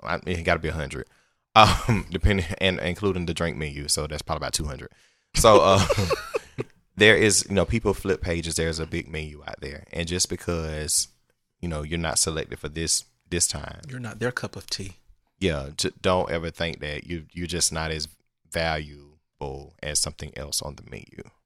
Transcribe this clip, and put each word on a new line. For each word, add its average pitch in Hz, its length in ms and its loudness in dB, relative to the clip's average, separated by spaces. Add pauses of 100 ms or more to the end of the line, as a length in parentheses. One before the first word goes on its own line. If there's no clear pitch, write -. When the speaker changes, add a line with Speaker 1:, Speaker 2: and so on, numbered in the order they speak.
Speaker 1:
I, 73 240 -4
it 85 160 -2
gotta 85 160 4
be 78 100 -4
a 78 40 -2
hundred. 73 340 -6 (480)
Um, 113 540 8
<laughs> - 20 -12
depending, 92 360 2 (120)
and 92 220 2
including 90 460 0
the 85 60 -2
drink 82 240 -2
menu, 73 300 -8
so 76 220 -2
that's 71 140 -6
probably 78 200 -4
about 67 120 -6
two 82 100 -2
hundred. 65 260 -10 (460)
So, - 260 10
uh, 95 240 6 (600)
<laughs> - 500 -14
there 107 200 10
is, 98 320 4
you 98 60 -4
know, 92 100 4
people 110 300 0
flip 95 280 -2
pages. 82 340 -2
There's 82 240 -2
a 80 60 -4
big 82 220 -6
menu 76 380 -10
out - 140 -14
there, 73 320 -12
and 82 160 -4
just 87 200 0
because, 78 800 -2 (540)
you 87 80 -6
know, 76 140 -4
you're 76 180 -6
not 80 180 -2
selected - 400 -2
for 78 100 -8
this, 78 360 -2 (260)
this 87 180 0
time, - 400 -8
Speaker 2:
You're 131 120 -12
not 107 200 -10
their 120 100 -2
cup - 240 -8
of - 140 -16
tea. 92 240 -8 (480)
Speaker 1:
yeah, 73 360 0
j-, - 140 -2 (100)
don't 92 300 2
ever 82 200 -2
think 82 300 -4
that 73 260 -8
you, 82 260 -8
you're 87 160 -8
just 82 240 0
not 80 180 -4
as 78 160 -6 (460)
valuable 73 1300 -6
as 73 160 -4
something 73 380 -6
else 71 260 -6
on 73 140 -10
the - 120 -20
menu. - 340 -16 (240)